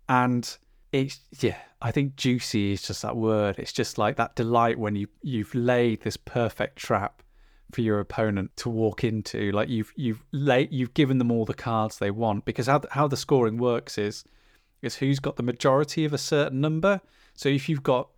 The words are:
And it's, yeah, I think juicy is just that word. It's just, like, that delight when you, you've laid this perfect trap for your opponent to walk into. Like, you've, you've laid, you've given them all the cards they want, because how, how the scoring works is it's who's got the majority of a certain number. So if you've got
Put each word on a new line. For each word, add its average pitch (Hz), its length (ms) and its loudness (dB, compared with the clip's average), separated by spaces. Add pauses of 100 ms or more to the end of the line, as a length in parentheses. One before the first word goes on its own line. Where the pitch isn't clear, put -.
And 123 480 2 (340)
it's, 135 280 -2 (200)
yeah, 110 180 0 (240)
I 117 100 -2
think 139 240 0
juicy 113 580 0
is 98 80 -4
just - 220 -8
that 117 120 -4
word. 107 440 0
It's - 120 -10
just, - 280 -4
like, 104 160 0
that - 200 -4
delight 117 440 2
when 107 160 -2
you, 101 120 -2 (140)
you've 117 320 -4
laid 120 480 2
this - 160 -4
perfect - 600 -4
trap 104 440 -2 (500)
for - 100 -2
your 107 180 2
opponent 101 580 -2
to - 120 -6
walk 113 340 0
into. 110 480 -2
Like, 104 180 0
you've, 110 260 -4
you've 117 360 -4
laid, 139 400 2
you've 127 240 -4
given 135 240 4
them 120 120 2
all 113 140 2
the 120 80 -4
cards 110 460 -2
they 101 120 0
want, 107 340 -2
because 117 200 -2
how, 139 240 4
how 143 180 2
the 135 100 -2
scoring 117 400 2
works 120 420 -2
is 104 240 -4 (580)
it's 123 140 -6
who's 139 240 2
got 139 160 -6
the 123 80 -4
majority 139 640 2
of 147 80 -2
a 143 40 -2
certain 143 440 0
number. 160 400 2 (320)
So - 160 -2
if 139 200 0
you've 143 140 -2
got 131 340 2